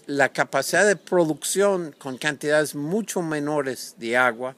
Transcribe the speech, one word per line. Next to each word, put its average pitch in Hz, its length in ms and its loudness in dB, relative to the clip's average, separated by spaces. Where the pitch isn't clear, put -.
la 139 220 2
capacidad 156 580 2
de 196 100 4
producción 175 1000 0
con 131 200 -10
cantidades 151 560 0
mucho 180 480 -4
menores 147 760 -4
de 113 220 -2
agua 127 400 0